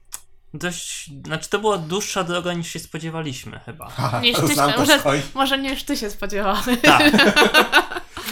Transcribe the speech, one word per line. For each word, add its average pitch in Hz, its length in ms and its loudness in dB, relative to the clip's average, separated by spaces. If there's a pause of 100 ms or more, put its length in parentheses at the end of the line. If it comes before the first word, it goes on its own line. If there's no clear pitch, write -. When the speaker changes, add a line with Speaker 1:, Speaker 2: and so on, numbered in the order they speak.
(540)
Speaker 1:
dość, 170 560 -10 (160)
znaczy 156 240 -8
to 202 100 0
była 208 180 2
dłuższa 185 460 -4
droga 175 300 -4
niż 170 140 -6
się - 120 -10
spodziewaliśmy 156 800 -10
chyba. - 320 -16
Speaker 2:
<laughs> - 60 -12
Haha, - 240 -2
Speaker 3:
Niż 240 180 2
ty 160 140 2
Speaker 2:
znam 143 160 4
Speaker 3:
się, - 40 2
Speaker 2:
to 233 60 2
Speaker 3:
może, 285 200 4
Speaker 2:
skądś. 147 360 -2
Speaker 3:
może 269 220 0
niż 269 260 -4
ty 285 140 -2
się 214 120 -6
spodziewałeś. 202 720 -2
Speaker 1:
Tak. 294 300 6
Speaker 3:
<laughs> 302 920 4 (260)